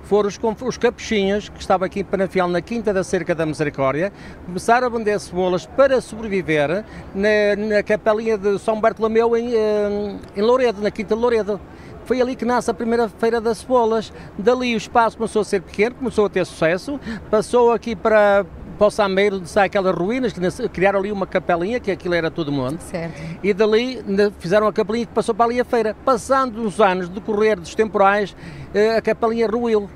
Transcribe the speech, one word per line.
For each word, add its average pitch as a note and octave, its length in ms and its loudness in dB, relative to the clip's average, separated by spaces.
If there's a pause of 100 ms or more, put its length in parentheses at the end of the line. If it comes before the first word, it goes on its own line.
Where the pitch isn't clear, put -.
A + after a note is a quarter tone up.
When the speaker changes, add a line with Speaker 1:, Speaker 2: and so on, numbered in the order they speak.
Speaker 1:
foram G3+ 240 2
os G3 100 -6
conf-, A3+ 260 -4
os A#3 140 -4
capuchinhos, G#3 680 0
que - 140 -16
estavam F#3+ 240 2
aqui G3 160 -4
em - 20 -2
Penafiel, F#3 460 0
na F3 100 0
Quinta A3 340 -4
da F#3 120 0
Cerca F3 280 -2
da D#3+ 120 -2
Misericórdia, D3 640 -2 (340)
começaram A#3 420 2
a - 20 0
vender A3 320 -2
cebolas F3+ 440 -2
para C4 360 4
sobreviver F#3 840 -2 (320)
na, G#3 400 2 (220)
na G3+ 40 2
capelinha G#3+ 560 0
de G3 220 0
São A3 220 0
Bartolomeu, A3+ 560 2
em, A#3+ 180 -2
eh, G#3 600 0 (200)
em G3 60 -2
Louredo, A#3+ 400 2
na G#3 100 0
Quinta G#3+ 240 -4
de A3+ 60 -2
Louredo. G#3+ 400 0 (420)
Foi B3+ 180 0
ali B3 140 0
que - 80 -6
nasce A#3+ 260 0
a A3+ 40 0
primeira A#3 340 0
Feira A#3 320 -2
das A3 200 -2
Cebolas. A3+ 520 0 (260)
Dali B3 360 2
o A3 40 0
espaço A3+ 380 2
começou G#3+ 280 -2
a - 20 0
ser G3 160 -2
pequeno, A3 340 -2
começou G#3+ 300 0
a G3 40 0
ter F#3 160 0
sucesso, F#3 540 -2 (300)
passou A#3 440 4
aqui A3+ 240 -4
para, G#3 480 4 (320)
para G#3 100 4
o - 20 6
Sameiro, G3 520 0
de D#3+ 80 -14
sai G3 180 2
aquelas F#3 260 0
ruínas, G#3 380 -2
que - 80 -12
nesse, F3+ 300 -2
criaram G3 300 2
ali G3+ 120 -4
uma G3 160 -4
capelinha, F#3 540 -2
que G#3 100 -4
aquilo F3 240 -2
era D#3+ 160 0
tudo D#3+ 180 -4
monte. C#3+ 320 -4
Speaker 2:
Certo. E3 400 -10 (220)
Speaker 1:
E G3 100 2
dali A3 540 2
ne-, G3+ 320 2
fizeram G#3 280 2
a G3+ 40 2
capelinha A3 340 -2
que - 60 -16
passou A3+ 240 0
para A#3 120 2
ali A#3+ 120 -2
a B3 60 2
feira. A3 400 0
Passando B3+ 560 0
os G#3 180 -4
anos, F#3 300 2
decorrer G#3+ 500 0
dos E3 160 -14
temporais, G3+ 580 2 (400)
eh, G#3+ 220 2
a G#3+ 60 2
capelinha A3+ 440 0
ruiu G#3+ 500 0